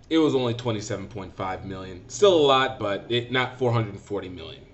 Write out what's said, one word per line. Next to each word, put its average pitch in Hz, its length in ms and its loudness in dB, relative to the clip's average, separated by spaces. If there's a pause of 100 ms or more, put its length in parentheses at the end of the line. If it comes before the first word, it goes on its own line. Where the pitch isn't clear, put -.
It 160 80 2
was 147 180 4
only 123 200 0
twenty-seven 104 520 -4
point 95 260 -12
five 92 300 -8
million. 92 460 -12
Still 196 240 6
a 156 120 6
lot, 131 340 4
but 101 280 -2
it, 117 240 -2
not 127 260 0
four 123 140 2
hundred 107 280 0
forty 95 280 -8
million. 80 460 -14